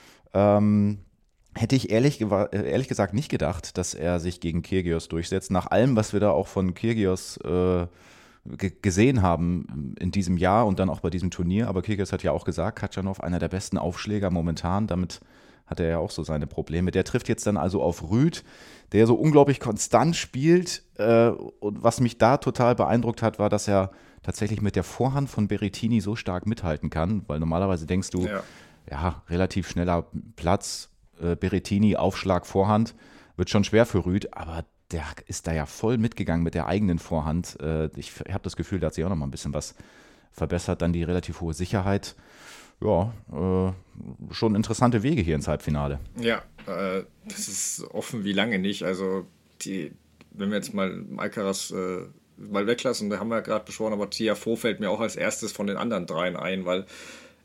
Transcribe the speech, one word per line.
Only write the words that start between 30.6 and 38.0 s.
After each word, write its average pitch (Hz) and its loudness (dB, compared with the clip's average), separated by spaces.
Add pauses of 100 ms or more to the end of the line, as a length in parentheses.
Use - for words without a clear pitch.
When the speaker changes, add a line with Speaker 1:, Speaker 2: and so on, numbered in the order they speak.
Speaker 1:
äh, 85 0
Berrettini, 101 2
Aufschlag, 92 0
Vorhand, 107 2 (400)
wird 92 -2
schon 104 4
schwer 110 4
für - 0
Rüd. 90 -2
Aber 82 -8 (260)
der 76 -4 (240)
ist - -8
da 85 -2
ja 78 0
voll 117 0
mitgegangen 85 0
mit 82 -2
der 82 -2
eigenen 90 2
Vorhand. 80 -2
Äh, 78 -2
ich - -12